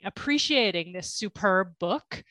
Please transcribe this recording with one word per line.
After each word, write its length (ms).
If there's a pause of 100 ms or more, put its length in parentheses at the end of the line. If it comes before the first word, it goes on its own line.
appreciating 920
this 200
superb 640
book, 540